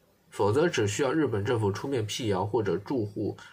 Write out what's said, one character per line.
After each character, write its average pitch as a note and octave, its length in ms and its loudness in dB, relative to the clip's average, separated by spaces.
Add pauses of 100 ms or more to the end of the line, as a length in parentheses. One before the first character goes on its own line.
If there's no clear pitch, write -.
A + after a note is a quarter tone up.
(300)
否 G#2 200 2
则 D3 160 4
只 A#2 220 0
需 G#2 140 -2
要 C3+ 100 2
日 D#3 140 2
本 G#2+ 180 -2
政 A#2 160 0
府 G2+ 100 2
出 G2+ 160 -6
面 C3 200 0
辟 G#2+ 220 -4
谣， F#2+ 160 2
或 A2 180 0
者 F#2 160 0
驻 B2+ 260 -2
沪 G2+ 320 -4 (160)